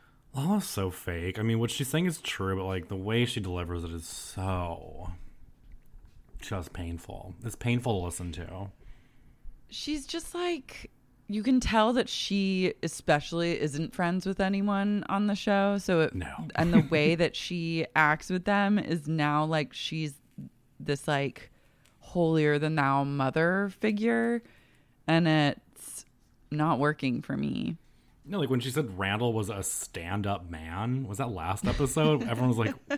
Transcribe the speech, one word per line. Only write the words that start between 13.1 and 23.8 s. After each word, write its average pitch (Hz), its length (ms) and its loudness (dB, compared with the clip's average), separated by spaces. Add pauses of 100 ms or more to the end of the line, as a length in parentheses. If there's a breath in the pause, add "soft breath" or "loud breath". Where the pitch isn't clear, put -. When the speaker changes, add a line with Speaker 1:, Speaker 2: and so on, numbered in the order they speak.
Speaker 2:
isn't 147 340 -2
friends 180 320 0
with 190 120 -2
anyone 196 680 2
on 196 180 0
the 208 80 2
show. 202 440 2
So 180 240 4
it, - 120 2
Speaker 1:
No. 98 400 -6
Speaker 2:
and 170 180 4
the 190 80 10
Speaker 1:
<laughs> 151 100 2
Speaker 2:
way 160 260 6
that 160 180 2
she 165 520 -2 (100)
acts 156 340 4
with 185 140 -2
them 202 340 4
is 156 300 -2
now, 151 360 2
like, 156 280 0
she's 156 420 -6 (640)
this, 147 300 -2
like, 139 420 -2 (480 soft breath)
holier 160 600 4
than 156 180 0
thou 139 280 4
mother 160 640 2 (100)